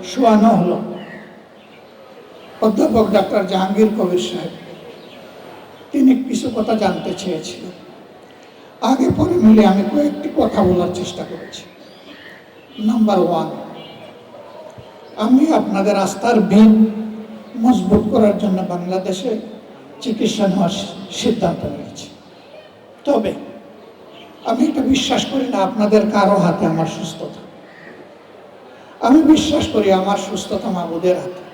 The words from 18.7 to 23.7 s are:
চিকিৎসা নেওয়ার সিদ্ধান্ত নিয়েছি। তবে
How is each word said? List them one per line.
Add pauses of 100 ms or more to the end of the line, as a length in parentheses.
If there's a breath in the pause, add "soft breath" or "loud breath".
চিকিৎসা
নেওয়ার (420)
সিদ্ধান্ত
নিয়েছি। (960)
তবে (1120)